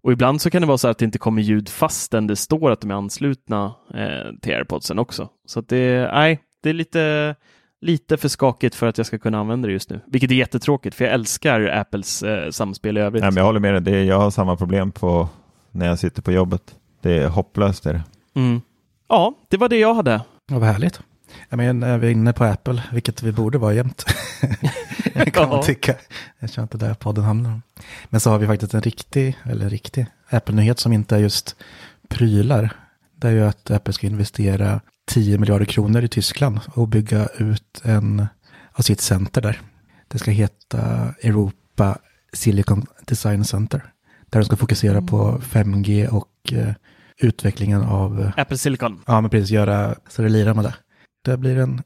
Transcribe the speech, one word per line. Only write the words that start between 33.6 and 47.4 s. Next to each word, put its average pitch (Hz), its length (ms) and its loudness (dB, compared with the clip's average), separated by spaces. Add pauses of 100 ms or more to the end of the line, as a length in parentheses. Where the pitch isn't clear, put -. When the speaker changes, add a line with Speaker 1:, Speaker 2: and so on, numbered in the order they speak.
Speaker 3:
Apple 104 220 0
ska - 140 -4
investera 101 760 0 (260)
tio 104 300 2
miljarder 101 280 4
kronor 110 380 2
i 117 40 0
Tyskland 110 520 -2 (140)
och 117 140 0
bygga 107 400 0 (100)
ut 107 460 -4
en 104 440 0 (460)
av - 80 -4
sitt 104 200 2
center 98 400 0
där. 104 200 -4 (460)
Det 127 120 -8
ska 113 120 -2
heta 107 480 0 (440)
Europa 104 720 0 (360)
Silicon 101 520 0 (200)
Design 104 400 -2
Center, 110 360 -2 (480)
där 110 100 2
de 104 60 4
ska 110 100 2
fokusera 107 420 0
Speaker 1:
Mm. 90 100 0
Speaker 3:
på 107 340 0
fem 101 420 0
G 104 240 2
och, - 460 -4
eh, 113 160 0 (500)
utvecklingen 101 600 0